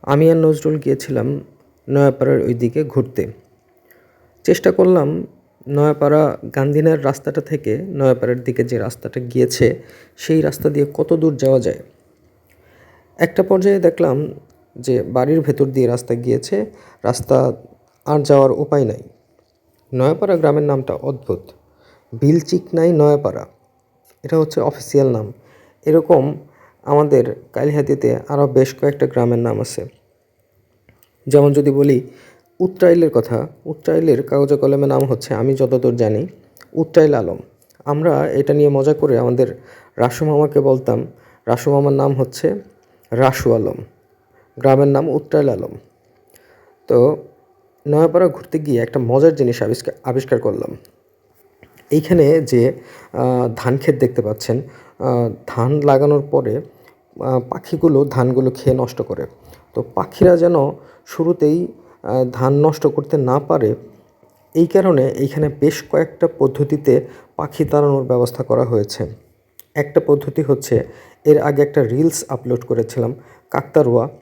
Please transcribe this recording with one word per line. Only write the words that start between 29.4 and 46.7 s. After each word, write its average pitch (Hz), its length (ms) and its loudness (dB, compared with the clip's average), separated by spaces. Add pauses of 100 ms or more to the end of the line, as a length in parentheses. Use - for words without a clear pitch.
নাম 113 220 -2
আছে। - 240 -8 (1400)
যেমন 143 260 6
যদি 143 180 2
বলি 139 300 2 (580)
উত্রাইলের 175 500 2
কথা, 117 380 -2 (180)
উত্রাইলের 156 580 0
কাগজে 139 340 0
কলমে 139 300 2
নাম 135 180 2
হচ্ছে, 123 280 -4
আমি 120 200 -2
যতদূর 127 420 0
জানি, 113 320 -2 (460)
উত্রাইল 156 400 4
আলম। 95 240 -4 (480)
আমরা 147 460 0
এটা 143 220 0
নিয়ে 147 160 4
মজা 143 240 2
করে 143 240 0
আমাদের 123 440 0 (360)
রাসু 123 280 0
মামাকে 147 340 2
বলতাম, 127 480 0 (380)
রাসু 120 260 -2
মামার 139 220 2
নাম 139 200 0
হচ্ছে 135 460 -4 (520)
রাসু 131 420 2
আলম, 107 220 -2 (840)
গ্রামের 135 280 4
নাম 143 220 0
উত্রাইল 147 400 0
আলম। - 280 -8 (1120)